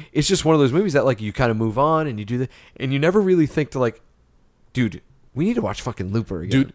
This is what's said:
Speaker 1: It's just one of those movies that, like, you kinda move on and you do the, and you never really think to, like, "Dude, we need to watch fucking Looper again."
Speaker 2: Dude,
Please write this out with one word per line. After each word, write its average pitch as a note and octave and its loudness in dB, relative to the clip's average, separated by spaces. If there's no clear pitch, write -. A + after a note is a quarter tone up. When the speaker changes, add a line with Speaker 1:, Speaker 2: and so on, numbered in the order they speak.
Speaker 1:
It's D3 0
just F#3 0
one D#3+ 6
of D3+ 4
those C3 4
movies F3+ 0
that, C3+ 2
like, B2 0
you G#2+ -6
kinda A#2 0
move A2 -2
on D#3 2
and A2+ -6
you G#2 -8
do A#2 -4
the, B2+ -4
and C3 -4
you C#3 0
never F3+ 2
really F#3 4
think D3 -2
to, C3+ -4
like, A#2+ -2
"Dude, G#2+ -2
we C#3 -6
need A3+ -2
to A#3 0
watch G2+ -6
fucking G2 -6
Looper G#2+ -4
again." G#2+ 0
Speaker 2:
Dude, C3+ -8